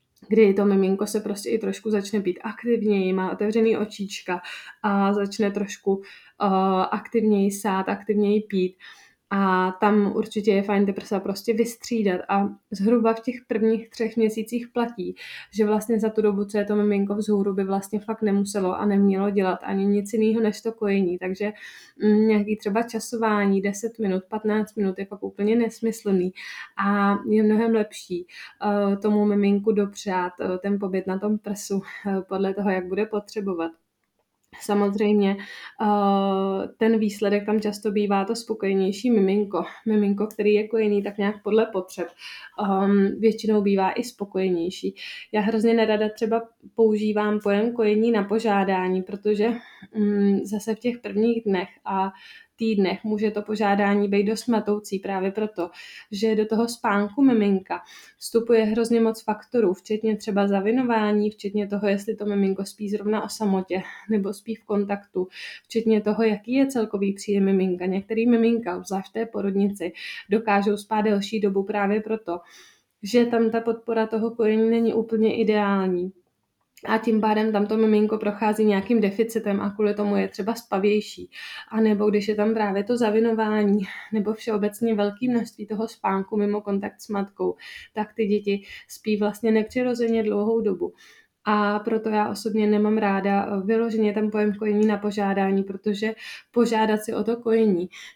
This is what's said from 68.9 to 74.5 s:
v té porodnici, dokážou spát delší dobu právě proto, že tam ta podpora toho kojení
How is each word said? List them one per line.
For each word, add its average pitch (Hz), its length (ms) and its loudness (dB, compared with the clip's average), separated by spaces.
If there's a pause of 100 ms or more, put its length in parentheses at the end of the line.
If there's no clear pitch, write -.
v - 40 -20
té 226 120 -4
porodnici, 196 640 -2 (380)
dokážou 208 480 0
spát 214 240 -4
delší 208 380 0
dobu 196 240 0
právě 208 380 -2
proto, 214 380 -6 (640)
že 233 220 4
tam 226 260 2
ta 226 100 -2
podpora 226 460 -2
toho 220 240 -4
kojení 220 380 2